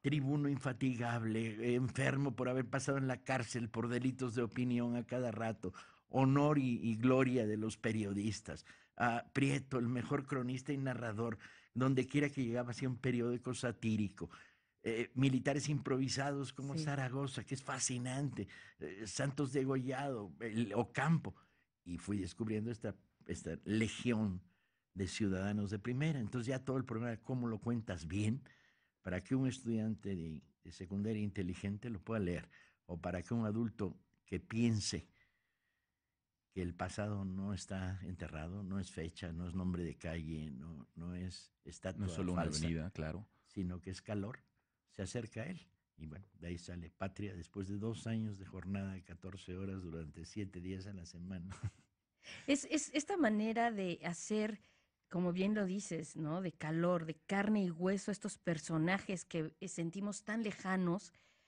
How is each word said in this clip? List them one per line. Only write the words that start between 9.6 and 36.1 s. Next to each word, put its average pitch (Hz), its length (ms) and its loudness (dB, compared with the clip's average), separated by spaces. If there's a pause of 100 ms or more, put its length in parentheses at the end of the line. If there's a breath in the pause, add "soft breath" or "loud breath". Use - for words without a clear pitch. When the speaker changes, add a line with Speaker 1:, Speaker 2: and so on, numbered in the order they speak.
Speaker 1:
el 120 100 2
mejor 127 380 0
cronista 131 460 -2
y 139 60 0
narrador, 117 600 0 (360 loud breath)
donde 131 320 6
quiera 147 220 4
que 139 160 0
llegaba 120 280 0
hacía 131 160 -2
un 123 100 -2
periódico 120 560 2
satírico. 107 760 0 (540 loud breath)
Eh, 113 320 0
militares 135 540 4
improvisados 139 840 0
como 139 200 -6
Speaker 2:
Sí. 156 100 -2
Speaker 1:
Zaragoza, 135 600 -2
que - 100 -4
es 131 80 -6
fascinante, 127 840 -2 (300 loud breath)
eh, 95 280 -8
Santos 139 460 0
Degollado, 131 880 0
el 110 340 0
Ocampo. 131 600 2 (500 soft breath)
Y 87 140 -6
fui 98 200 -2
descubriendo 107 520 -2
esta, 110 240 -6 (320)
esta 82 380 -4
legión 110 760 2 (520 soft breath)
de 95 120 0
ciudadanos 101 640 0
de 107 80 -2
primera. 135 400 0
Entonces 113 280 -2
ya 131 180 -2
todo 131 140 0
el 127 60 0
problema 120 280 -2
era 113 100 -6
cómo 127 240 -2
lo 110 120 0
cuentas 104 480 0
bien 104 360 2 (600 soft breath)
para 92 200 0
que - 120 -2
un 131 120 4
estudiante 110 680 0
de, 80 260 -6 (220)
de 85 80 -14
secundaria 101 500 -2
inteligente 101 680 -2
lo 110 100 -6
pueda 113 200 -2
leer, 87 280 0 (380 loud breath)
o 87 140 -6
para 90 220 -2
que - 120 -4
un 113 120 2
adulto 107 500 -2 (300)
que 90 140 -4
piense 110 680 2 (1500)